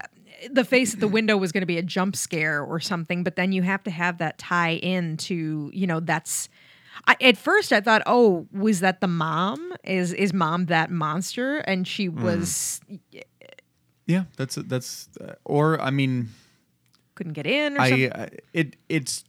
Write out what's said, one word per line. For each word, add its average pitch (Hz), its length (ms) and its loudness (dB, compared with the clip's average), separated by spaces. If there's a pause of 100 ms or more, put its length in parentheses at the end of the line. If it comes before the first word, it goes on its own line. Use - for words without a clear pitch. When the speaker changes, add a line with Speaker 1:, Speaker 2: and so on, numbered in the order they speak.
(480)
Speaker 1:
the 262 160 2
face 254 300 2
at 196 60 -8
the 214 80 2
window 220 280 2
was 190 140 0
gonna 185 160 -2
be 170 100 0
a 165 60 0
jump 185 320 -2
scare 156 480 -2
or 165 160 -4
something, 175 460 -4
but 180 100 -2
then 185 160 0
you 185 120 2
have 196 200 0
to 214 80 -6
have 170 280 -2
that 160 200 -4
tie 170 360 0
in 170 420 -2
to, 156 580 -4
you 190 140 -2
know, 165 100 0
that's, - 500 -4 (600)
I, 254 120 8
at 247 160 8
first 392 360 2
I 214 80 6
thought, 220 260 4
"Oh, 214 460 4
was 196 260 2
that 185 220 0
the 196 80 2
mom? 180 760 -2
Is, 180 300 0
is 190 200 0
mom 175 340 2
that 160 260 2
monster?" 175 640 -2
And 190 260 -2
she 196 240 -4
Speaker 2:
Mm. 156 140 -4
Speaker 1:
was 101 580 -2 (1300)
Speaker 3:
Yeah, 180 180 2 (120)
that's, 135 180 -6
that's, - 540 -8 (120)
uh, - 120 -14 (120)
or, 151 360 2
I 131 100 -2
mean, 131 380 0 (880)
Speaker 1:
couldn't 170 160 -8
get 147 120 -8
in 285 300 -2
or - 60 2
Speaker 3:
I, 131 80 4
Speaker 1:
something. 131 220 2
Speaker 3:
uh, - 160 -10 (260)
it, 160 220 -2 (120)
it's - 400 -4